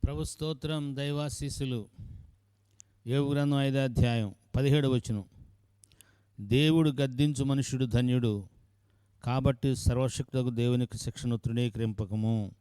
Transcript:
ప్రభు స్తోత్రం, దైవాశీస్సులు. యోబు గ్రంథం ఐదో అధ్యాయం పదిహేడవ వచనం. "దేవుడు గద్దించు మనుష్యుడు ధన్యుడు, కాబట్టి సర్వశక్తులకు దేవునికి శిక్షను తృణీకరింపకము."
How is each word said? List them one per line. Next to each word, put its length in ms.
ప్రభు 180
స్తోత్రం, 720
దైవాశీస్సులు. 920
యోబు 260
గ్రంథం 260
ఐదో 200
అధ్యాయం 560
పదిహేడవ 340
వచనం. 400
"దేవుడు 500
గద్దించు 540
మనుష్యుడు 420
ధన్యుడు, 640
కాబట్టి 520
సర్వశక్తులకు 760
దేవునికి 480
శిక్షను 400
తృణీకరింపకము." 1200